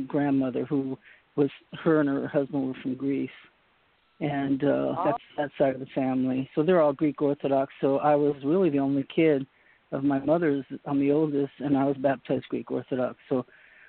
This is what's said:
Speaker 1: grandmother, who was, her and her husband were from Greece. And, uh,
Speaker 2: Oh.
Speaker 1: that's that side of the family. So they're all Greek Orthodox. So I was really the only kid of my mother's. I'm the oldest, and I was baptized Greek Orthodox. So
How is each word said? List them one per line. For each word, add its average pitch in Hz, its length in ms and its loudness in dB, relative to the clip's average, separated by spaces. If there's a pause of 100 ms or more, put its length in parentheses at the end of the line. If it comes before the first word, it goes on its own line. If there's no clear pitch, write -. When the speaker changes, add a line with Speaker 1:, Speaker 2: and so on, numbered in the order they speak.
Speaker 1:
grandmother, 135 600 0
who 135 300 -4 (400)
was, 139 120 2 (340)
her 156 180 4
and 143 80 2
her 135 200 -4
husband 139 400 -2
were 131 140 -8
from 131 140 -4
Greece. 135 340 -4 (880)
And, 139 420 -2
uh, 135 360 0
Speaker 2:
Oh. 170 80 -4
Speaker 1:
that's 226 180 -2 (140)
that 294 180 -4
side 135 180 2
of 127 60 -10
the 139 60 -10
family. 131 680 -2
So 156 80 2
they're 170 200 4
all 147 100 4
Greek 147 300 -2
Orthodox. 139 580 0
So 139 200 2
I 147 140 4
was 147 200 2 (100)
really 170 240 2
the 143 100 0
only 139 260 0
kid 151 420 2 (460)
of 139 120 -4
my 139 160 2
mother's. 147 440 2 (200)
I'm 143 160 -2
the 139 100 2
oldest, 143 480 0
and 139 180 0
I 135 80 2
was 139 120 0
baptized 131 520 -2
Greek 120 220 -8
Orthodox. 127 460 -4 (120)
So 127 160 -2 (440)